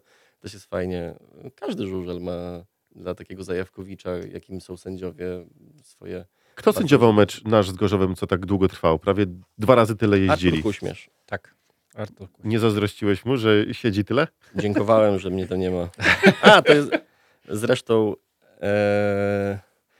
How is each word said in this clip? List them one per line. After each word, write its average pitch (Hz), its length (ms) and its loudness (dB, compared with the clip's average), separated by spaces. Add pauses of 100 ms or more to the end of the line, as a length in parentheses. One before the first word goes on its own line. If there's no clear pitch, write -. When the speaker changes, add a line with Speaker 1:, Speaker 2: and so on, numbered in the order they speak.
(400)
Speaker 1:
też 98 140 -16
jest 101 120 -20
fajnie. 90 500 -8 (400)
Każdy 180 320 -8
żużel 87 340 -8
ma 87 440 -10 (300)
dla 90 200 -10
takiego 92 280 -18
zajawkowicza, 92 720 -10
jakim 92 440 -14
są 90 160 -16
sędziowie, 90 680 -12 (380)
swoje 92 420 -16 (300)
Speaker 2:
Kto - 160 -12
Speaker 1:
bardzo - 80 -2
Speaker 2:
sędziował 131 320 4
Speaker 1:
duże 104 100 6
Speaker 2:
mecz - 220 0
nasz 107 260 2
z 92 40 -8
Gorzowem, 92 420 0
co 95 120 -8
tak 95 180 -4
długo 95 220 0
trwał? 82 320 0
Prawie 98 260 0 (320)
dwa 107 180 4
razy 101 200 4
tyle 101 220 2
Speaker 1:
Artur 95 120 2
Speaker 2:
jeździli. 80 340 0
Speaker 1:
Kuśmierz. - 460 -8 (160)
Speaker 3:
Tak. - 300 -14 (400)
Artur 107 360 -14
Kuś. - 140 -16
Speaker 2:
Nie 110 140 -2
zazdrościłeś 104 680 0
mu, 131 120 -2
że 107 360 2
siedzi 104 320 -2
tyle? 135 220 0 (280)
Speaker 1:
Dziękowałem, 104 640 2
że 95 100 -8
mnie 92 180 -4
tam 92 120 -4
nie 92 120 -2
ma. 90 180 -4 (280)
Speaker 2:
<laughs> - 240 4
Speaker 1:
A, 190 200 10
to 156 120 6
jest, 147 180 0 (580)
zresztą, 113 640 0 (460)
e, 101 960 0 (400)